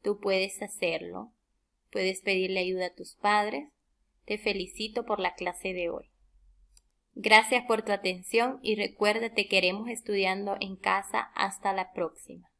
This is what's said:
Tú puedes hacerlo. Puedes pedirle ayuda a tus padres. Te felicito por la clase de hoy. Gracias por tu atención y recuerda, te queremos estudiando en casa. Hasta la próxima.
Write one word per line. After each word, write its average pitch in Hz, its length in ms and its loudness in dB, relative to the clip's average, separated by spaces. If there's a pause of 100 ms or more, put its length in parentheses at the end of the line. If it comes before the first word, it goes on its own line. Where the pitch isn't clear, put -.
Tú 208 180 -2
puedes 190 440 0
hacerlo. 180 680 -4 (640)
Puedes 190 240 0
pedirle 190 400 0
ayuda 185 280 -2
a - 60 -8
tus - 220 -16
padres. 208 540 0 (560)
Te 214 120 -4
felicito 214 680 -4
por 202 160 -2
la 175 120 0
clase 180 380 -4
de 180 180 -2
hoy. - 220 -10 (1000)
Gracias 220 520 6
por 220 180 2
tu 208 100 0
atención 202 680 0
y 214 140 0
recuerda, 214 580 2
te 202 140 0
queremos 190 400 2
estudiando 196 720 0
en 190 160 -6
casa. - 600 0
Hasta 196 360 -2
la 185 220 -4
próxima. 170 680 -8